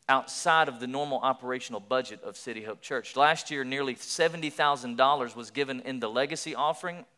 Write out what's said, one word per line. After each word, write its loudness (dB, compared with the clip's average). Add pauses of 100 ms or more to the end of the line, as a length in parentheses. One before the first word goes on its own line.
outside 4
of -8
the -6
normal -2
operational -2
budget -2
of -10
City -10
Hope -10
Church. -6
Last 4
year, -4
nearly -2
seventy 0
thousand 0
dollars 4
was -12
given -2
in -6
the -2
legacy -2
offering, -4 (120)